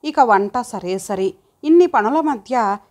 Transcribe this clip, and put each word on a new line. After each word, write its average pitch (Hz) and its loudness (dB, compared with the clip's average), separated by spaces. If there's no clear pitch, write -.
ఇక 302 -4
వంట 208 2
సరే 190 -8
సరి. 190 -6
ఇన్ని 330 6
పనుల 269 0
మధ్య 240 -4